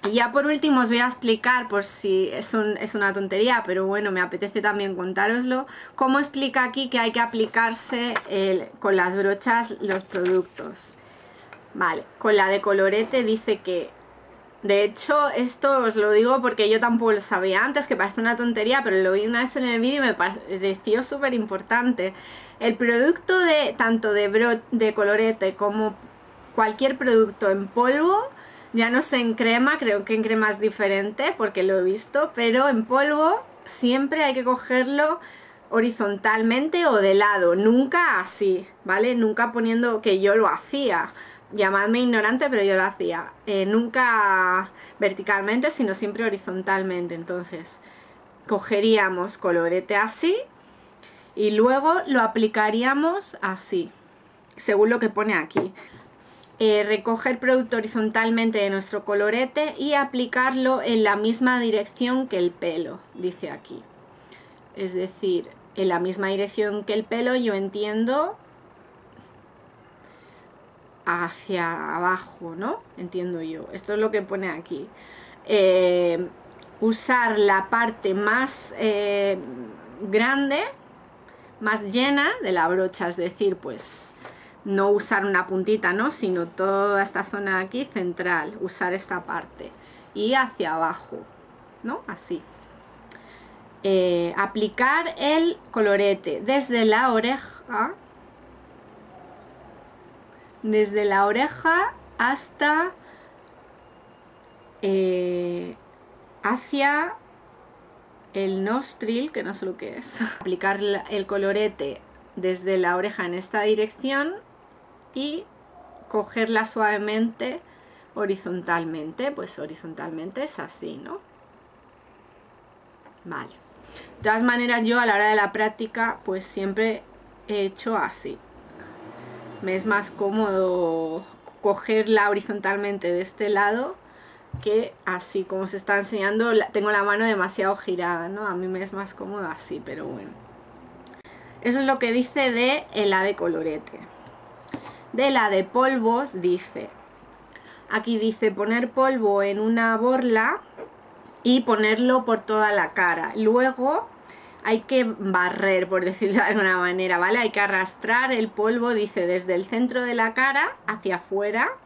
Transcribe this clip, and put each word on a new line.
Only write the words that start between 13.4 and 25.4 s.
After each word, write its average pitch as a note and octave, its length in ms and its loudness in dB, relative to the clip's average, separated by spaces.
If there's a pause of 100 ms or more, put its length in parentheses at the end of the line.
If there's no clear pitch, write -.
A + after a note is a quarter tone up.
que, F3 280 -4 (720)
de G3+ 220 4
hecho, C#4+ 460 2
esto C4 500 0
os A3+ 160 0
lo G#3 160 4
digo A#3+ 280 6
porque A3+ 300 0
yo A3 100 4
tampoco A3+ 340 2
lo G#3 80 0
sabía F#3+ 440 2
antes, C#4+ 220 -2
que B3+ 80 0
parece G3 260 -2
una A#3 140 2
tontería, A#3+ 480 0
pero G3 140 2
lo F#3+ 140 4
vi G3+ 140 2
una A#3 180 0
vez B3+ 120 -6
en B3+ 100 -2
el A#3 160 0
vídeo C4+ 220 0
y B3+ 40 2
me G#3+ 60 2
pareció G3 880 -2
súper C4+ 320 -2
importante. G#3+ 800 0 (460)
El A3+ 160 2
producto B3+ 640 2
de, D#4 360 2
tanto A3+ 380 2
de G#3 160 2
bro-, A3+ 320 2 (100)
de A3 220 2
colorete G#3+ 600 2